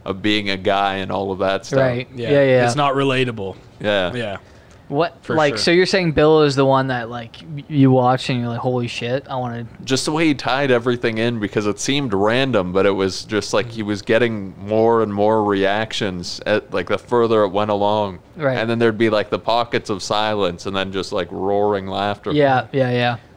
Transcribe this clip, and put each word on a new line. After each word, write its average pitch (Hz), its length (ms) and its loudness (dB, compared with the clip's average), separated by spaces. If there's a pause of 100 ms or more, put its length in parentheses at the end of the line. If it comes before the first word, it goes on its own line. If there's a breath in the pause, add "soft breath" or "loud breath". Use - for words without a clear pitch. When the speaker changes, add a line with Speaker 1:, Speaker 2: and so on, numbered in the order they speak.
Speaker 1:
of 95 180 -8
being 104 280 0
a 98 80 -2
guy 98 380 2
and 95 140 -6
all 98 220 -2
of 92 80 -6
that 98 260 0
stuff. 135 140 0
Speaker 2:
Right. 123 340 -2
Speaker 3:
Yeah. 117 160 -4
Speaker 2:
Yeah, 143 140 4
yeah. 127 220 4
Speaker 3:
It's 117 100 0
not 139 180 0
relatable. 127 600 -2 (240)
Speaker 1:
Yeah. 98 340 0
Speaker 3:
Yeah. 107 220 -6 (520 loud breath)
Speaker 2:
What? 160 340 -2
Speaker 3:
For - 120 -4
Speaker 2:
Like, 151 200 2
Speaker 3:
sure. 107 40 -4
Speaker 2:
so 180 120 0
you're 175 160 4
saying 180 260 0
Bill 156 300 6
is 139 140 2
the 139 100 4
one 135 220 2
that, 120 200 -4
like, 120 280 -12 (200)
y-, 143 120 -12
you 135 220 6
watch 127 380 4
and 127 100 -2
you're 120 120 -4
like, 117 80 -6
"Holy 123 280 -2
shit, 123 440 -4
I 135 60 -6
wanna" 120 300 -8 (160)
Speaker 1:
Just 131 220 -2
the 160 80 -4
way 160 140 0
he 147 80 2
tied 131 360 0
everything 120 460 0
in, 117 240 -2
because 104 260 -2
it 101 140 -2
seemed 139 320 -2
random, 107 580 2
but 95 140 2
it 101 60 4
was 95 340 -2
just 107 300 -4
like 113 160 0
he 113 120 -8
was 101 200 -4
getting 110 560 0
more 110 440 2
and 104 100 -2
more 107 300 2
reactions 98 1000 -2
at, 107 300 -2
like, 92 160 -4
the 101 80 0
further 113 460 2
it 98 40 2
went 104 220 -2
along. 101 480 0 (180)
Speaker 2:
Right. 139 220 -2
Speaker 1:
And 113 100 -2
then 117 100 0
there'd 113 200 2
be, 113 100 4
like, 104 220 0
the 104 80 -2
pockets 113 500 -2
of 98 140 -4
silence 104 640 -2
and 98 100 -4
then 95 160 -2
just, 95 200 -6
like, 90 180 -4
roaring 101 560 0
laughter. 101 460 -4
Speaker 2:
Yeah, 131 380 2
yeah, 131 200 0
yeah. 120 260 -2 (200)